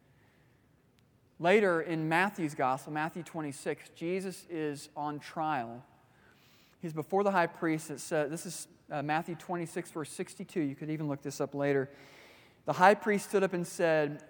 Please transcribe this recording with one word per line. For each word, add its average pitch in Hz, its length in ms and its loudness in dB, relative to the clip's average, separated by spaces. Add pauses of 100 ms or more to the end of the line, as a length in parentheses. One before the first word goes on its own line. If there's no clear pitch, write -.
(1400)
Later 180 420 6
in 160 260 -2
Matthew's 165 460 2
gospel, 131 380 0
Matthew 156 320 -4
twenty-six, 151 720 -6
Jesus 185 520 -6
is 151 480 -6
on 147 220 -6
trial. 131 640 -4 (1000)
He's 165 120 -6
before 160 320 0
the 196 80 4
high 175 160 4
priest. 156 420 -2
It 139 80 -8
says, 151 320 0
this 170 160 -8
is, - 220 -12 (240)
uh, 147 100 -4
Matthew 156 320 -2
twenty-six, 175 560 -6
verse 151 200 -8
sixty-two. - 500 -8
You 139 160 -2
could 151 140 -8
even 156 180 -2
look 139 140 -4
this - 180 -8
up 139 120 0
later. 139 380 2 (760)
The 147 80 0
high 185 200 10
priest 208 360 0
stood 196 120 2
up 190 100 0
and 175 140 -2
said, 156 640 2